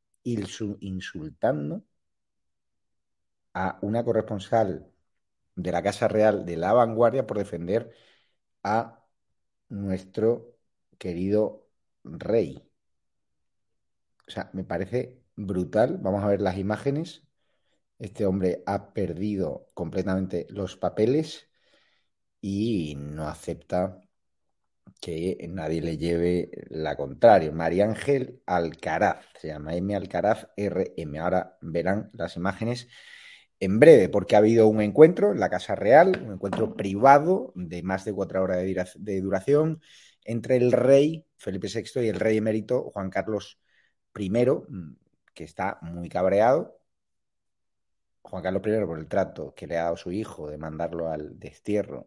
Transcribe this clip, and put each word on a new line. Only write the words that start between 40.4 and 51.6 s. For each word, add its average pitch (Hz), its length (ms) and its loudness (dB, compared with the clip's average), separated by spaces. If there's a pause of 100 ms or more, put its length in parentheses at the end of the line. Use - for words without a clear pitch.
el 123 160 4
rey 139 520 4 (120)
Felipe 95 320 -8
sexto 113 340 -6
y 110 60 0
el 92 100 -2
rey 110 200 2
emérito 110 520 -2
Juan 95 180 -8
Carlos 98 480 -6 (540)
primero, 117 560 0
mm, 87 280 -14 (380)
que 82 120 -16
está 95 360 -6
muy 85 280 -12
cabreado. 101 640 2 (1500)
Juan 95 140 -12
Carlos 92 220 -2
primero 107 240 0
por 82 100 -6
el 78 100 -10
trato 90 460 -4
que - 140 -16
le 82 100 -4
ha 82 60 -2
dado 85 140 -2
su 90 140 -10
hijo 90 380 -8
de 76 80 -12
mandarlo 80 540 -6
al 76 260 -10
destierro 80 680 -6